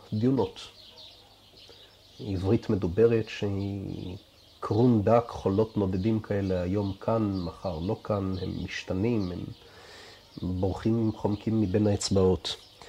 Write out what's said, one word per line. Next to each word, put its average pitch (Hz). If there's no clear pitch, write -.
דיונות. 117
עברית 98
מדוברת 107
שהיא 98
קרום 113
דק, 117
חולות 101
נודדים 104
כאלה, 98
היום 98
כאן, 107
מחר 85
לא 90
כאן, 98
הם 90
משתנים, 95
הם 92
בורחים, 98
חומקים 110
מבין 104
האצבעות. 95